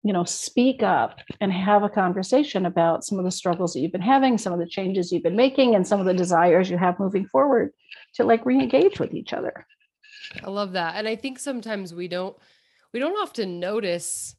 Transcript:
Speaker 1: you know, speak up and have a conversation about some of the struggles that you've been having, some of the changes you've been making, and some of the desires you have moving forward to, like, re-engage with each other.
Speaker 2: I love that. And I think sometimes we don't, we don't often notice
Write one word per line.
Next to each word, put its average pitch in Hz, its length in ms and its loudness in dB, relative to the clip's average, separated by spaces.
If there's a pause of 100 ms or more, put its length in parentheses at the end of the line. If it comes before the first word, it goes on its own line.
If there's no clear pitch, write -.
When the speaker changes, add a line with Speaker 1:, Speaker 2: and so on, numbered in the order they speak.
Speaker 1:
you 208 120 -2
know, 175 100 0
speak 262 580 0
up 160 380 0 (220)
and 196 100 0
have 196 300 4
a - 80 0
conversation 190 720 0
about 170 400 2
some 196 140 -4
of 185 80 -2
the 185 40 0
struggles 175 440 -2
that 127 60 -4
you've 165 120 -2
been 202 80 -4
having, 262 380 4
some 185 160 -4
of 175 40 -2
the 170 80 -2
changes 185 460 -4
you've 175 100 -2
been 170 140 0
making, 262 380 4
and 185 120 4
some 202 140 2
of 185 60 0
the 185 80 2
desires 180 560 4
you 180 80 -2
have 180 200 0
moving 196 280 -2
forward 262 460 2 (420)
to, 240 100 0
like, 233 220 2
re-engage 262 520 2
with - 140 -4
each - 220 -10
other. - 320 -8 (760)
Speaker 2:
I 180 60 -12
love 196 240 -6
that. 170 240 -4
And 214 100 -6
I 220 100 -4
think 262 220 -10
sometimes 208 560 -8
we 175 140 -10
don't, 185 260 -6 (580)
we 226 60 -6
don't 320 240 -2
often 185 380 -6
notice 180 800 -6